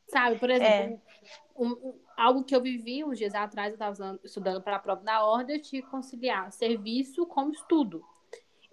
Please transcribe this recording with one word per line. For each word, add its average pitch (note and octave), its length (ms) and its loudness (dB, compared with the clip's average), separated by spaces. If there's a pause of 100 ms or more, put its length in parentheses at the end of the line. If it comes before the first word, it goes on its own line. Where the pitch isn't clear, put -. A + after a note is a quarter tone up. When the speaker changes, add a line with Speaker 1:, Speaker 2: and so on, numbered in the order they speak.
Speaker 1:
Sabe, B3 300 4
por B3 120 0
Speaker 2:
É. B3+ 40 4
Speaker 1:
exemplo, A3+ 460 4 (560)
um, A#3+ 120 -2
um, B3 260 -8 (220)
algo C4 280 4
que C#4 100 0
eu B3+ 60 6
vivi B3 440 -4
uns C#4 120 -4
dias G3+ 180 -4
atrás, G#3 380 -4
eu A3 60 -14
tava G#3 140 -4
estudando, G3 320 -10
estudando F#3+ 380 -4
pra G3 180 -2
prova F#3+ 220 -2
da A3 220 2
ordem, B3 320 2
eu D4+ 60 -6
tinha C4+ 180 -8
que B3+ 80 -14
conciliar A#3+ 640 -6
serviço A#3 720 -2
com D4 260 -2
estudo. C#4 540 0 (680)